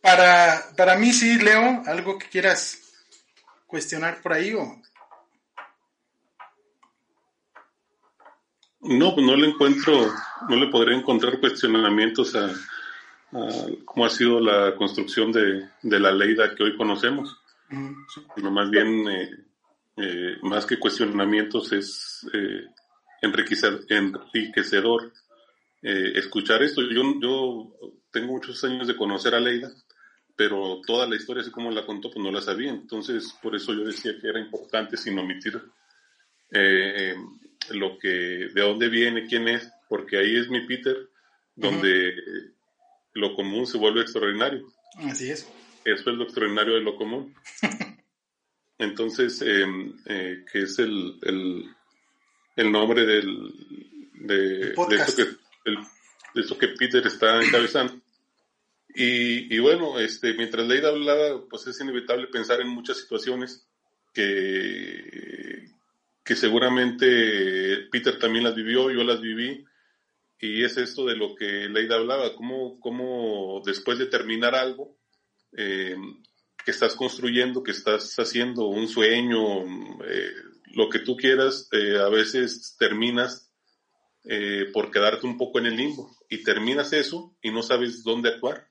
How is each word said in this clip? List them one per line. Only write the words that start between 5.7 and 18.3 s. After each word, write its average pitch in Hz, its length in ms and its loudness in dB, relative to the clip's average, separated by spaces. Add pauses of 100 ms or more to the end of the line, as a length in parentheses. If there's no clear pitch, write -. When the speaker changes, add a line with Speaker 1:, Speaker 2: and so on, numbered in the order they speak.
Speaker 2:
No, 160 340 4
pues 139 120 6
no 131 80 8
le 147 140 6
encuentro, 139 580 4 (420)
no 123 80 2
le 135 120 4
podría 117 280 4
encontrar 127 440 2
cuestionamientos 113 960 2
a, 104 100 2
a - 1200 -10 (180)
cómo 120 220 0
ha - 20 4
sido 120 320 4
la 101 360 4
construcción 104 560 0
de, 98 360 2 (140)
de 104 180 2
la 98 120 6
ley 101 240 4 (200)
que 107 60 0
hoy 107 140 2
conocemos. 120 600 -2 (340)
Speaker 1:
Ujú. 139 260 -10 (400)